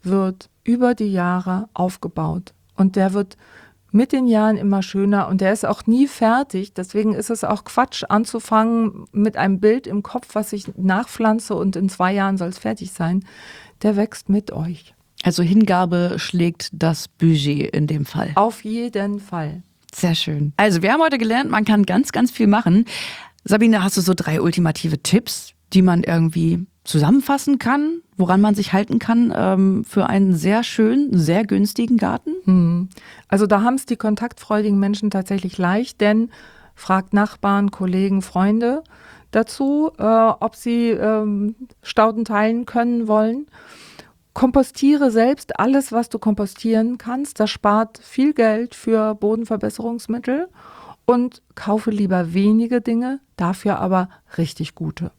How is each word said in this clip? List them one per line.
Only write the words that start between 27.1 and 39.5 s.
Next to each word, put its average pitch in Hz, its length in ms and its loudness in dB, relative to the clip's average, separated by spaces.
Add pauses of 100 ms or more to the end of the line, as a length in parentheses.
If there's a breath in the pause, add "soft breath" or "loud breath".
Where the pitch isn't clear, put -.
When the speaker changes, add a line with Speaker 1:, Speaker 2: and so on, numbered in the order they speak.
Speaker 2:
kann, 302 420 -2 (140)
woran 185 240 2
man 208 160 4
sich 202 160 -4
halten 214 280 0
kann, 233 360 2
ähm, 190 480 2
für - 240 0
einen 190 280 2
sehr 196 280 0
schönen, 233 540 0
sehr 170 280 2
günstigen 214 520 0
Garten? 220 380 -2 (100)
Speaker 1:
Hm. 180 440 2 (380 loud breath)
Also 202 200 2
da 202 160 2
haben's 254 220 0
die 233 120 -4
kontaktfreudigen 214 840 -2
Menschen 202 300 -2
tatsächlich 190 480 -4
leicht, 190 420 -2
denn 214 300 2 (460 loud breath)
fragt 190 380 -2
Nachbarn, 202 580 0
Kollegen, 190 500 -2
Freunde 226 600 0 (480 loud breath)
dazu, 277 680 0